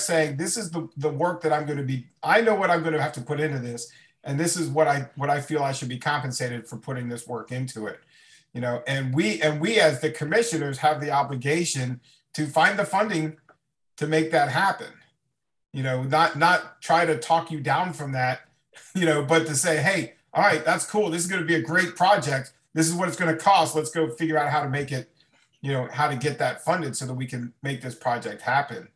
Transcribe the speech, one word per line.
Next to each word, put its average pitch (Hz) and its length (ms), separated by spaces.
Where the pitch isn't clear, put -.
saying, 160 260
"This 185 220
is 202 120
the, 160 280
the 143 100
work 165 360
that 156 100
I'm 151 120
gonna 143 160
be, 123 140
I 196 200
know 220 140
what 190 140
I'm 170 140
gonna 156 180
have 147 120
to 131 80
put 143 180
into 147 180
this, 120 320
and 139 120
this 170 200
is 160 100
what 143 220
I, 139 260
what 139 140
I 143 100
feel 143 240
I 139 80
should 131 160
be 127 100
compensated 127 680
for - 80
putting 123 320
this 120 180
work 120 280
into 123 340
it." - 140
You 123 60
know, 120 260
and 135 300
we, 196 260
and 151 200
we 220 180
as 151 220
the 156 100
commissioners 151 680
have 151 200
the 147 120
obligation 135 880
to 156 140
find 175 300
the 202 80
funding 185 520
to 147 120
make 156 240
that 147 180
happen. 180 420
You 135 120
know, 131 200
not, 156 340
not 170 440
try 170 240
to 160 120
talk 165 320
you 151 120
down 156 320
from 139 180
that, 127 300
<laughs> - 240
you 185 120
know, 151 180
but 160 240
to 151 80
say, 160 260
"Hey, 185 340
all 160 100
right, 160 220
that's 170 200
cool. 214 240
This 170 140
is 180 80
gonna 180 140
be 165 100
a 156 60
great 175 340
project. 147 560
This 160 160
is 170 40
what 180 140
it's 160 100
gonna 160 200
cost. 175 360
Let's 156 180
go 160 180
figure 160 280
out 147 140
how 147 120
to 139 60
make 139 220
it, 127 160
you 139 120
know, 127 180
how 147 180
to 135 60
get 135 240
that - 240
funded 160 340
so 135 80
that 127 80
we 131 140
can 120 340
make 139 200
this 127 140
project 113 460
happen," 123 540